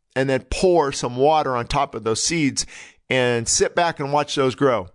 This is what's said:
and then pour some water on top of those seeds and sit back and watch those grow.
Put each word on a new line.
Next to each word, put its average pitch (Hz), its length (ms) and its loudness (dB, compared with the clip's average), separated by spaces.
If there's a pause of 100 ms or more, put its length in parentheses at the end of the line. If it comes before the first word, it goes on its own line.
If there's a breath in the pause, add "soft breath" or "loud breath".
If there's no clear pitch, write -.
(160)
and 135 120 0
then 131 220 0
pour 165 420 2
some 123 260 -6
water 143 380 2
on 117 120 -4
top 139 260 -2
of 113 100 -10
those 110 200 -2
seeds 151 420 -2 (460 loud breath)
and 123 360 0
sit - 280 0
back 170 240 0
and 139 120 -6
watch 147 220 0
those 131 220 0
grow. 117 400 2